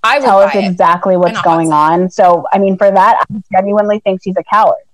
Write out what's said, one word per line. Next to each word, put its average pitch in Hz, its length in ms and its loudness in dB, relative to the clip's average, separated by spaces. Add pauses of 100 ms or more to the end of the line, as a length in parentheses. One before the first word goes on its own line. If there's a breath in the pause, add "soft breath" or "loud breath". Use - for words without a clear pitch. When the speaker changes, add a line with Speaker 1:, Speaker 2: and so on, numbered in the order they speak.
Speaker 1:
I 247 160 0
would 269 60 -4
Speaker 2:
tell 196 140 4
us 196 160 2
Speaker 1:
buy 202 60 0
it. 196 100 -4
Speaker 2:
exactly 180 480 0
what's 180 120 0
Speaker 1:
And 214 80 -8
I'll 175 60 -8
Speaker 2:
going 165 280 0
on. 165 380 0
So, 175 420 2
I 196 60 0
mean, 196 200 -2
for 202 120 2
that, 196 280 2 (100)
I 202 140 -12 (100)
genuinely 208 460 -2
think 190 240 -6
she's 190 160 -6
a 165 60 -6
coward. 202 320 0 (180)